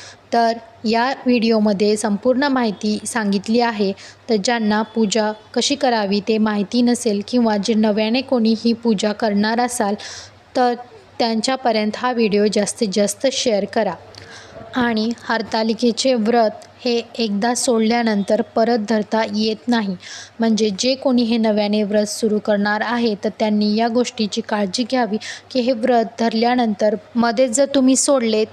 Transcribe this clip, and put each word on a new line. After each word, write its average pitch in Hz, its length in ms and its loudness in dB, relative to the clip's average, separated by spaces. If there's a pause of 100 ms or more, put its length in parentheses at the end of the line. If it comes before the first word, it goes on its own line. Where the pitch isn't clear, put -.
(320)
तर 233 200 2 (320)
या 226 260 2 (160)
व्हिडिओमध्ये 214 720 2
संपूर्ण 233 480 0
माहिती 226 640 -2
सांगितली 214 540 0
आहे. 214 320 0 (380)
तर 226 140 4
ज्यांना 220 380 0
पूजा 220 500 0 (220)
कशी 247 200 0
करावी 220 460 0
ते 220 180 0
माहिती 214 440 0
नसेल 233 460 0
किंवा 226 280 2
जे 208 180 0
नव्याने 220 460 2
कोणी 226 380 2
ही 233 140 0
पूजा 220 400 0
करणार 214 480 0
असाल, 233 340 -2 (640)
तर 247 180 2 (440)
त्यांच्यापर्यंत 226 800 0
हा 254 160 -2
व्हिडिओ 214 400 2
जास्तीत 202 400 -2
जास्त - 400 0
शेअर 214 320 0
करा. 202 300 -2 (800)
आणि 233 360 0 (120)
हरतालिकेचे 226 920 0
व्रत 226 360 2 (340)
हे 233 180 0 (160)
एकदा 226 360 0
सोडल्यानंतर 226 880 2
परत 233 360 0 (100)
धरता 220 340 0 (120)
येत 214 340 -2
नाही, 208 280 0 (440)
म्हणजे 220 380 2
जे 254 160 0
कोणी 262 280 0
हे 233 140 0
नव्याने 214 460 2
व्रत 208 240 0
सुरू 214 320 -2
करणार 208 420 0
आहे, 226 340 0
तर 202 140 -4 (100)
त्यांनी 208 360 2
या 226 140 2
गोष्टीची 226 520 -2
काळजी 208 440 -2
घ्यावी 226 320 -2 (340)
की 262 100 -2
हे 240 120 2
व्रत 233 320 2 (140)
धरल्यानंतर 226 760 0 (200)
मध्येच 233 360 2
जर 277 140 2 (100)
तुम्ही 262 220 4
सोडले, 226 560 2